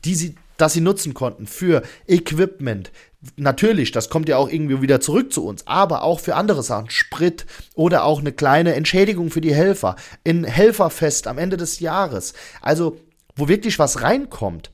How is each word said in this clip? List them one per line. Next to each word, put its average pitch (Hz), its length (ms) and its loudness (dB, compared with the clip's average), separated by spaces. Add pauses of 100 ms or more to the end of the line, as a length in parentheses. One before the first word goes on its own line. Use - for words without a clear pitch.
die 180 80 -2
sie, 165 220 -6 (220)
das 156 160 4
sie 165 80 2
nutzen 180 340 0
konnten 120 320 -8
für 165 340 2 (240)
Equipment. 156 840 -2 (460)
Natürlich, 143 540 2
das 113 200 -2
kommt 160 180 -2
ja 135 80 4
auch 135 120 2
irgendwie 139 340 -2
wieder 135 180 4
zurück 247 320 0
zu 82 140 -4
uns, 104 180 -10
aber 170 380 0
auch 165 160 0
für - 160 -4
andere 175 260 0
Sachen, 110 300 -6
Sprit - 560 -2 (260)
oder 170 300 2
auch 147 160 2
eine 147 120 -4
kleine 147 440 4
Entschädigung 175 560 0
für 165 100 -2
die 151 140 2
Helfer, 160 400 2 (320)
ein 170 160 2
Helferfest 165 840 2
am 123 140 -8
Ende 185 180 -2
des 170 220 -6
Jahres, 160 560 -4 (260)
also 160 360 0 (380)
wo 143 120 -2
wirklich 208 320 0
was 143 240 0
reinkommt. 117 720 -4